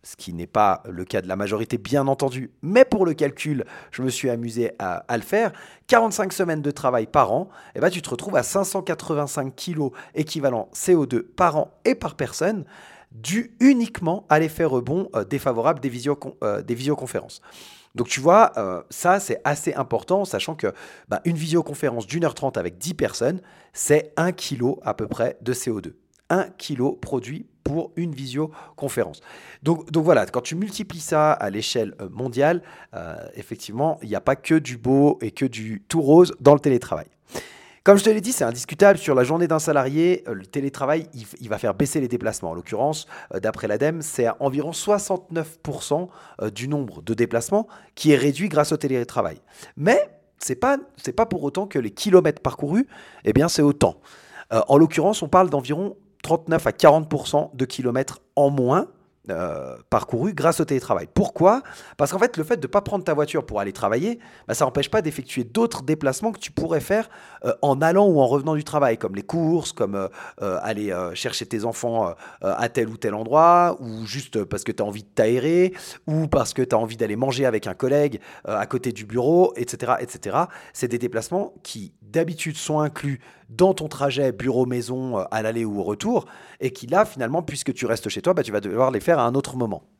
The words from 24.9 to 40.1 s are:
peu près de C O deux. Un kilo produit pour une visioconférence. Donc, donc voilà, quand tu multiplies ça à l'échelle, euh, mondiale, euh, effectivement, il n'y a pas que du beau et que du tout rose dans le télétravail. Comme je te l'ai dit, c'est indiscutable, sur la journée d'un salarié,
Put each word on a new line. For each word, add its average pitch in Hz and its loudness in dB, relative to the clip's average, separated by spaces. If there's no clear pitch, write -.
peu 107 -6
près - -4
de 123 -4
C 123 -4
O 104 -4
deux. 82 -16
Un 185 0
kilo 143 -2
produit 139 -8
pour 165 -6
une 170 -4
visioconférence. 131 -6
Donc, 160 -2
donc 156 2
voilà, 127 6
quand 123 -4
tu 156 -6
multiplies 190 -8
ça 151 4
à 101 -2
l'échelle, 107 -4
euh, 98 -10
mondiale, 131 0
euh, 85 -12
effectivement, 127 -6
il 113 -12
n'y 104 -4
a 95 -2
pas 135 2
que - 2
du 127 -2
beau 135 4
et 110 -4
que - -2
du 110 -6
tout 165 2
rose 156 8
dans 143 10
le 139 6
télétravail. 120 0
Comme 202 10
je 196 2
te 220 6
l'ai 214 2
dit, 226 -4
c'est 165 0
indiscutable, 147 4
sur 139 2
la 127 6
journée 156 2
d'un 160 2
salarié, 156 2